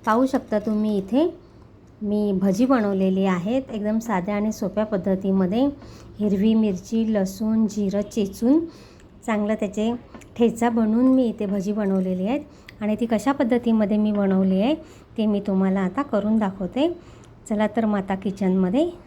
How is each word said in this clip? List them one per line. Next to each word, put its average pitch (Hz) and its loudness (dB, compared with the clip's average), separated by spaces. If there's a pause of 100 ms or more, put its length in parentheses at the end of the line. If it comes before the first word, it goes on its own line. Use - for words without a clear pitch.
पाहू 233 4
शकता 262 -2
तुम्ही 214 0
इथे 247 0 (640)
मी 208 0 (100)
भजी 196 2
बनवलेली 196 2
आहेत 196 0 (100)
एकदम 214 -2
साध्या 208 -2
आणि 214 -2
सोप्या 208 -4
पद्धतीमध्ये. 190 0 (540)
हिरवी 208 2
मिरची, 220 0
लसूण, 214 0
जिरं 202 -2
चेचून 240 0 (680)
चांगलं 214 0
त्याचे 214 -2 (440)
ठेचा 233 2
बनवून 226 2
मी 262 6
इथे 214 -2
भजी 196 -2
बनवलेली 190 0
आहेत 285 -2 (420)
आणि 214 -2
ती 240 0
कशा 233 0
पद्धतीमध्ये 226 2
मी 214 2
बनवली 190 2
आहे 277 2 (420)
ते 214 0
मी 208 2
तुम्हाला 190 0
आता 185 -2
करून 220 0
दाखवते. 214 -2 (520)
चला 214 0
तर 220 -2
मग 208 0
आता 190 -2
किचनमध्ये 190 0 (180)